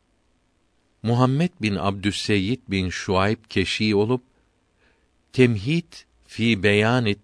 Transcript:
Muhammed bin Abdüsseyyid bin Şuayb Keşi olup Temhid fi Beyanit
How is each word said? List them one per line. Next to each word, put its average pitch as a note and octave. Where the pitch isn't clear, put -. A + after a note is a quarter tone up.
Muhammed B2+
bin G#2+
Abdüsseyyid G2
bin F#2
Şuayb G2
Keşi G#2
olup A2
Temhid B2+
fi A2
Beyanit G#2